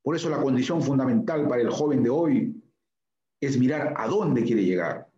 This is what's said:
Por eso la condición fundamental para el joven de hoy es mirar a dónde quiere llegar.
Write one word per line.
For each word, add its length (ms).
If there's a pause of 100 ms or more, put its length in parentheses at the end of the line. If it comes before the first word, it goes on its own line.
Por 140
eso 140
la 120
condición 400
fundamental 680
para 120
el 80
joven 320
de 80
hoy 540 (800)
es 160
mirar 400
a 100
dónde 380
quiere 180
llegar. 540